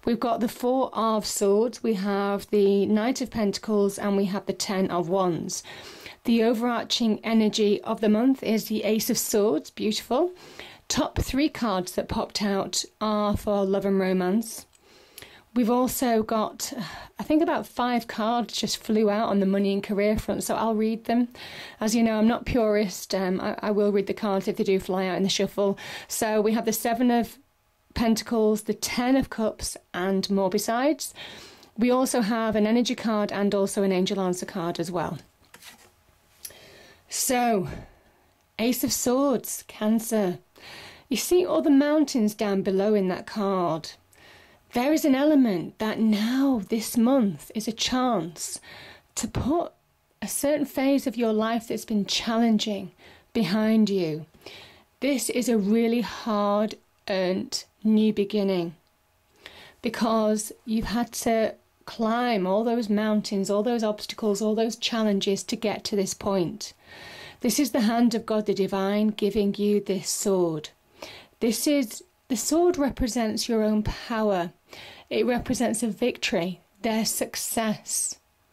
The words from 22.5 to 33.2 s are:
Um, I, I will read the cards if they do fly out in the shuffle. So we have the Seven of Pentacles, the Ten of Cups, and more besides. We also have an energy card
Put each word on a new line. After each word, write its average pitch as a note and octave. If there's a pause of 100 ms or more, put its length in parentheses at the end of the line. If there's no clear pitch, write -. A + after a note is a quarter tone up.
Um, F#3+
I, -
I G#3+
will G#3
read G3
the F#3+
cards F#3+
if G3
they A3
do F#3+
fly F#3+
out F#3
in F#3+
the G3
shuffle. G3+ (320)
So A3
we G#3+
have A3+
the A3
Seven A#3+
of A#3+ (560)
Pentacles, A3
the G#3
Ten B3+
of C4
Cups, - (160)
and F#3+
more G3
besides. A#3+ (640)
We A#3+
also B3+
have A3
an G#3
energy A#3+
card G#3+